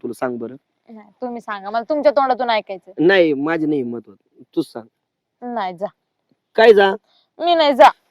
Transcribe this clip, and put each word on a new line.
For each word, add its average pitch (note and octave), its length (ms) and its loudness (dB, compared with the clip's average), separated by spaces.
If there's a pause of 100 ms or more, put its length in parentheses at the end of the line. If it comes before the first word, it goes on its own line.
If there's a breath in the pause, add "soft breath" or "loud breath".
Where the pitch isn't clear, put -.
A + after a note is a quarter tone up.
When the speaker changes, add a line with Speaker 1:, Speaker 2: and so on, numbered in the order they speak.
Speaker 1:
तुला, A#2+ 100 -10
सांग B2 240 -8
बरं? A#2 180 -12 (340)
Speaker 2:
नाही, G#3+ 200 -20 (120)
तुम्ही A#3+ 200 -12
सांगा, G3+ 280 -14
मला A3+ 140 -6
तुमच्या D4 280 0
तोंडातून C4 380 -2
ऐकायचं. G3+ 500 -6
Speaker 1:
नाही, E3+ 340 4
माझी D#3 320 -4
नाही D3+ 160 -2
हिंमत A#2+ 260 -10
होत, G2+ 80 -20 (400)
तूच - 160 -6
सांग. A2+ 160 -18 (680)
Speaker 2:
नाही, F#3+ 240 -10
जा. F#3 80 -12 (680)
Speaker 1:
काय A3+ 180 6
जा? G3 180 4 (480)
Speaker 2:
मी F4 160 0
नाही, D4 180 2
जा. B3+ 180 8 (200)